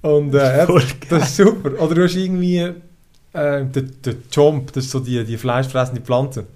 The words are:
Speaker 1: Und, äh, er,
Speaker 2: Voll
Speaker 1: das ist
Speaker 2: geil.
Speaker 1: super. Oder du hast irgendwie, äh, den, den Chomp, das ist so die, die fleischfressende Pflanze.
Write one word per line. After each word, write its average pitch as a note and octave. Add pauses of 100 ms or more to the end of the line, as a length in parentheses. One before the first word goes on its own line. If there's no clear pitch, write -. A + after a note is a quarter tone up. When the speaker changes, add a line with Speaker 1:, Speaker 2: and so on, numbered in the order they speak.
Speaker 1:
Und, D3
äh, C#3 (220)
er, E3+
Speaker 2:
Voll E3+ (280)
Speaker 1:
das E3
ist -
Speaker 2:
geil. G3
Speaker 1:
super. -
Oder E3
du F3
hast F3
irgendwie, F3+ (760)
äh, C#3+
den, C3 (140)
den A#2 (100)
Chomp, D3
das C3
ist -
so C3+
die, A#2+
die A2
fleischfressende B2
Pflanze. B2+ (100)